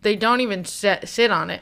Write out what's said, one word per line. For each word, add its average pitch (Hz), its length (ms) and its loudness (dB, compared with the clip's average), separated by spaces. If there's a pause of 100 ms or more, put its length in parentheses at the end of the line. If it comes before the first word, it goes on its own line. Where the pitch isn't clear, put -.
they 214 120 2
don't 226 260 2
even 196 240 -4
sit, - 440 -2
sit 233 240 2
on 170 180 -2
it, - 120 -8